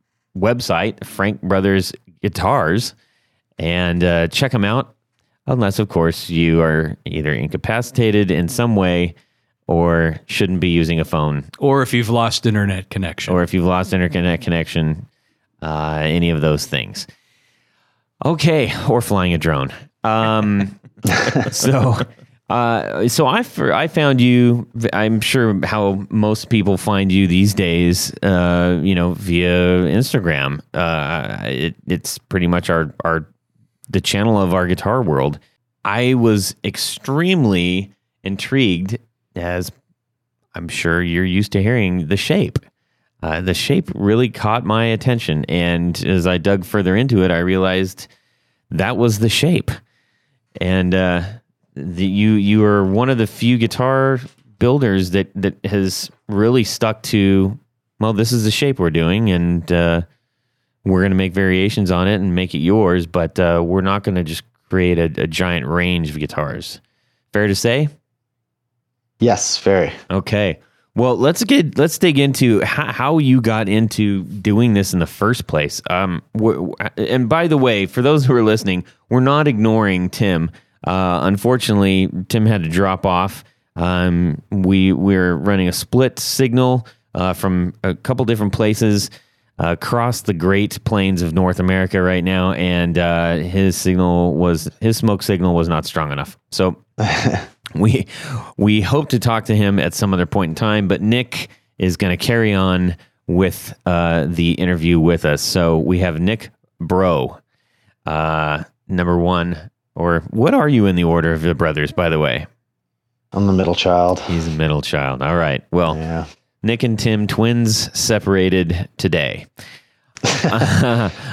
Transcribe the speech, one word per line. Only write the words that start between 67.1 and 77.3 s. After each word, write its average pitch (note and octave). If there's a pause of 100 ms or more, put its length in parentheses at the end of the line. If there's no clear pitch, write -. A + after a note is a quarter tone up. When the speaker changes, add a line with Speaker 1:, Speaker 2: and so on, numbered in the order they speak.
Speaker 1:
Fair G#2
to G2
say? C3 (1300)
Speaker 3:
Yes, -
very. F#2 (180)
Speaker 1:
Okay. F#2+ (360)
Well, A#2+
let's C#3+
get, D3
let's D#3
dig D#3
into C3
h-, -
how D3
you C3
got A2
into G#2
doing G#2+
this G2
in F2+
the E2
first -
place. D2+
Um, F2+ (120)
w-, F#2
w-, -
and B2
by E3